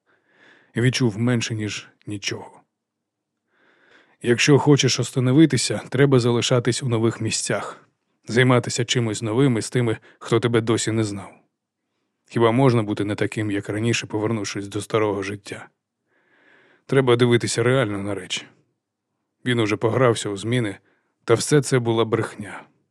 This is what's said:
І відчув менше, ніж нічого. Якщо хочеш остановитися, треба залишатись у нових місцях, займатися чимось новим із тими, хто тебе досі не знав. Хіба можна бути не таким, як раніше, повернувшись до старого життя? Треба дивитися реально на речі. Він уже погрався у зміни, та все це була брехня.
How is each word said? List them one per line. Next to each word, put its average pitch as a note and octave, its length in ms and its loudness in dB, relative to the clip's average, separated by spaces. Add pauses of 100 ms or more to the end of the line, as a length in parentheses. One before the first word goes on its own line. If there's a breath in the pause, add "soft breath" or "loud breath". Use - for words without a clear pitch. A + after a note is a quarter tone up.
(760 soft breath)
І A2+ 60 -2
відчув A#2+ 380 0
менше, A#2 360 0
ніж G#2+ 340 -8 (180)
нічого. - 540 -10 (1600 soft breath)
Якщо A#2+ 360 4
хочеш C3+ 420 2
остановитися, B2+ 880 2
треба C3+ 320 4
залишатись A#2+ 640 0
у C3+ 60 -4
нових A2+ 320 0
місцях, - 680 -6 (380)
займатися B2 580 2
чимось A2+ 380 -2
новим A#2 360 2
із G2+ 120 -6
тими, A#2 280 0 (200 soft breath)
хто A#2 220 0
тебе A#2 200 2
досі A2+ 320 0
не A2+ 120 0
знав. G2+ 300 -10 (960)
Хіба A#2 240 2
можна A#2+ 300 4
бути G#2 220 -4
не G2+ 100 -4
таким, G#2+ 360 -4
як G2+ 180 -4
раніше, A2 380 -2
повернувшись G#2+ 600 -4
до G2+ 120 -8
старого G#2 420 -2
життя? - 460 -12 (1200 soft breath)
Треба C3 300 4
дивитися A#2+ 460 2
реально A#2 360 0
на G2+ 160 -6
речі. F2 320 -10 (1000)
Він B2 160 0
уже G#2+ 160 0
погрався A#2 520 0
у G2+ 80 -6
зміни, G#2+ 420 -4 (460)
та A#2 100 2
все D3 280 2
це C3 160 0
була A2+ 260 0
брехня. G#2+ 580 -6 (280)